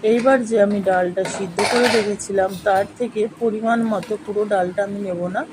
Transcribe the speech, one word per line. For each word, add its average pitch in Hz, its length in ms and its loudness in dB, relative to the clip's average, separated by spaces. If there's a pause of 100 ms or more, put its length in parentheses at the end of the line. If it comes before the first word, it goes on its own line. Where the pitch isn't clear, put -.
এইবার 240 420 4
যে 220 160 2
আমি 208 200 4
ডালটা 185 420 0
সিদ্ধ 185 340 -6 (140)
করে 240 160 4 (100)
রেখেছিলাম, 196 520 0 (140)
তার 202 220 2 (120)
থেকে 226 300 -2 (120)
পরিমাণ 226 440 0
মতো, 214 420 -2
পুরো 208 200 -2
ডালটা 190 380 0
আমি 202 160 -6
নেব 180 280 -4
না 202 140 -4 (120)